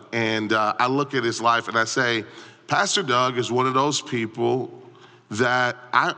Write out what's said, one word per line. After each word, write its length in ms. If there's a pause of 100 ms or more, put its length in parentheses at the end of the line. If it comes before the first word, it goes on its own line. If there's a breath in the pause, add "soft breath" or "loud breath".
(140)
and, 400
uh, 240
I 80
look 300
at 80
his 180
life 260
and 100
I 80
say, 380 (440 loud breath)
"Pastor 340
Doug 380
is 120
one 140
of 80
those 280
people 800 (480 loud breath)
that 440 (160)
I, 260